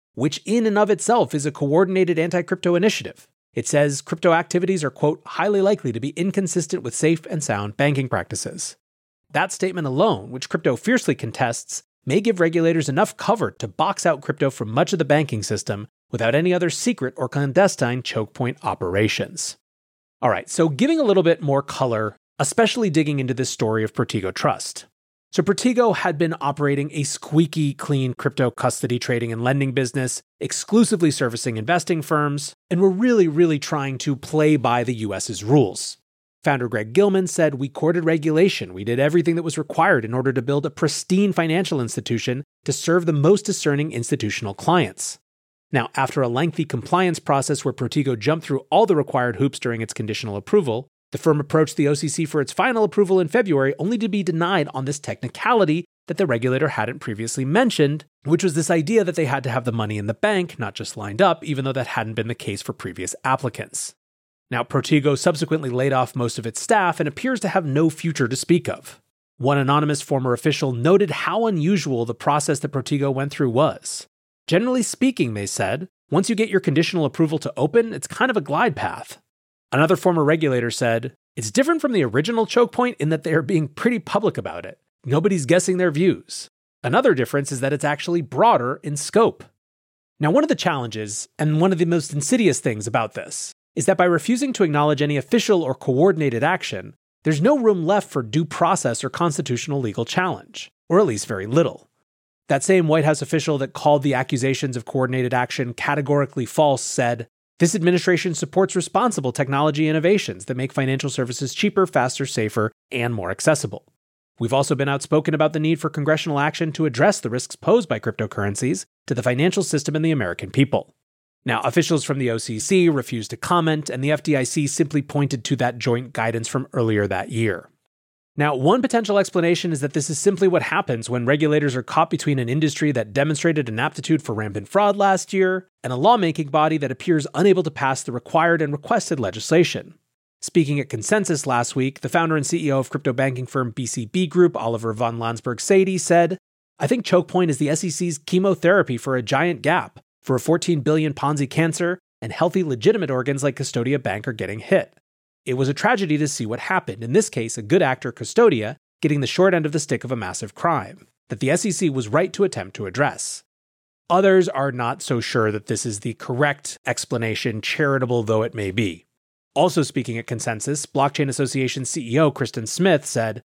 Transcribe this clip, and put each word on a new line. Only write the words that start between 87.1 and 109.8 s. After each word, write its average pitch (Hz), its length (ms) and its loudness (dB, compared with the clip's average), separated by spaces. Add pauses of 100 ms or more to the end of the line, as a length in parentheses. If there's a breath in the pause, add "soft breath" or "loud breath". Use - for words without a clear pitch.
difference 139 380 -2
is 131 80 -6
that 135 140 0
it's 143 100 -2
actually 160 380 -2
broader 147 600 2
in 147 120 -6
scope. - 480 0 (720)
Now, 151 140 0
one 277 120 4
of 311 40 0
the 330 80 2
challenges, 110 720 -4 (100)
and 156 220 2
one 185 140 4
of 170 40 0
the 175 80 2
most 165 280 0
insidious 156 480 2
things 107 260 -4
about 110 280 -2
this, - 360 -10 (240)
is - 100 -4
that 190 120 2
by 180 80 4
refusing 233 480 0
to 220 100 2
acknowledge 147 380 2
any 147 160 0
official 208 440 2
or 131 140 -2
coordinated 143 680 2
action, 107 500 -4 (320)
there's 151 160 0
no 277 160 6
room 208 280 2
left 196 240 0
for 131 140 -4
due 127 220 -2
process 165 580 0
or 131 60 -4
constitutional 139 720 -4
legal 117 240 -4
challenge, - 640 -6 (180)
or 175 120 4
at 208 80 4
least 107 200 -4
very 98 200 -4
little. 139 420 0 (580)
That 135 160 0
same 185 240 4
White 156 160 4
House 151 200 2
official 151 340 0
that 131 160 -6
called 147 300 4
the 143 100 2
accusations 131 640 -2
of 117 80 -10
coordinated 127 480 -2
action 123 400 -2
categorically 143 720 -2
false 143 380 2
said, 120 440 -2 (300)
"This 170 160 2
administration 180 640 2
supports 190 400 0
responsible 185 560 0
technology 147 560 0